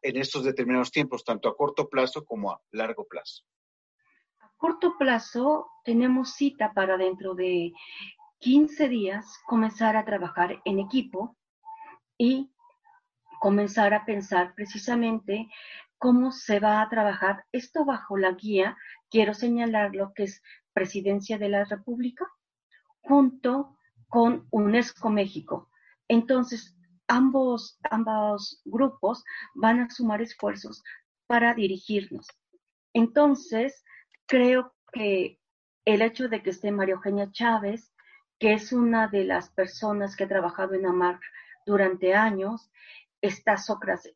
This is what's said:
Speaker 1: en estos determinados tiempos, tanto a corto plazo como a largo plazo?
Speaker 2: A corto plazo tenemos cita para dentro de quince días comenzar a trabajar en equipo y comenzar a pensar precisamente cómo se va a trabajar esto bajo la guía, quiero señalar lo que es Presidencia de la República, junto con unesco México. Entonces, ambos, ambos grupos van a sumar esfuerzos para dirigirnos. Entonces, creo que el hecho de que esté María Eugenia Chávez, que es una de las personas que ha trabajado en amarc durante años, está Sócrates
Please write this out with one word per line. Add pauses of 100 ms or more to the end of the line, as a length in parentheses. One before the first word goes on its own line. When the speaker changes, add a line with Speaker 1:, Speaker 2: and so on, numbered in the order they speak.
Speaker 1:
en
estos
determinados
tiempos,
tanto
a
corto
plazo
como
a (100)
largo
plazo? (960)
Speaker 2:
A
corto
plazo (120)
tenemos
cita
para
dentro
de (640)
quince
días
comenzar
a
trabajar
en
equipo (800)
y (880)
comenzar
a
pensar
precisamente (480)
cómo
se
va
a
trabajar
esto
bajo
la
guía, (320)
quiero
señalar
lo
que
es (300)
Presidencia
de
la
República, (760)
junto (320)
con
unesco
México. (400)
Entonces, (320)
ambos, (100)
ambos
grupos (300)
van
a
sumar
esfuerzos (440)
para
dirigirnos. (680)
Entonces, (400)
creo (160)
que (460)
el
hecho
de
que
esté
María
Eugenia
Chávez, (440)
que
es
una
de
las
personas
que
ha
trabajado
en
amarc (440)
durante
años, (520)
está
Sócrates